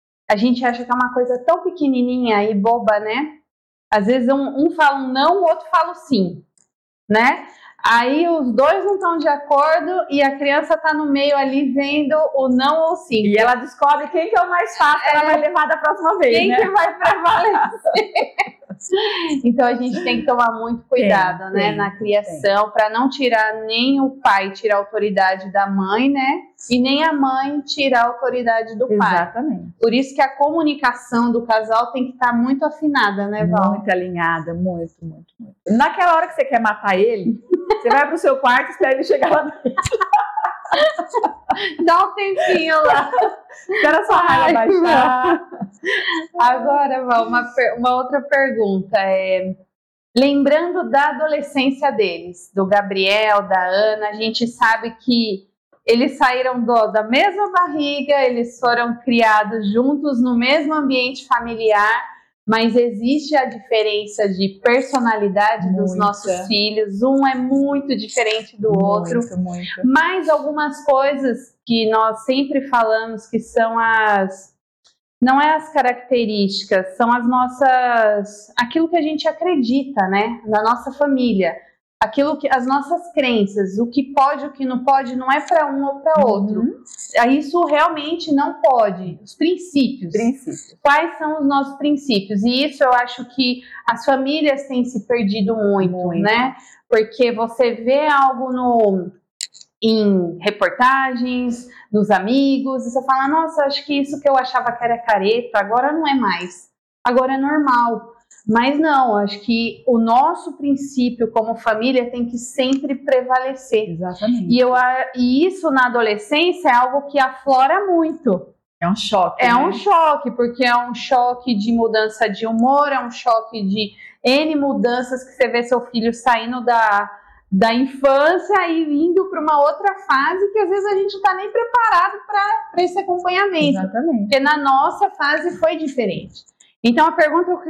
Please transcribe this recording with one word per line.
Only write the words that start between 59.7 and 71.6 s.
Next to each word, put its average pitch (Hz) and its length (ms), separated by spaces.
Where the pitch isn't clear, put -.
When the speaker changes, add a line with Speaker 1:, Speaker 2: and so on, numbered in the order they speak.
Speaker 1:
juntos 269 500
no 247 140
mesmo 285 380
ambiente 262 520
familiar, 226 800
mas 226 300
existe 240 600
a 262 100
diferença 214 840
de 196 340
personalidade 220 1120
dos 190 160
Speaker 2:
Muita. 180 60
Speaker 1:
nossos 190 400
filhos. 208 560
Um 269 240
é 262 80
muito 277 640
diferente 220 640
do 214 100
Speaker 2:
Muito, 190 140
Speaker 1:
outro. 202 540
Speaker 2:
muito. 180 300
Speaker 1:
Mas 320 440
algumas 294 560
coisas 269 720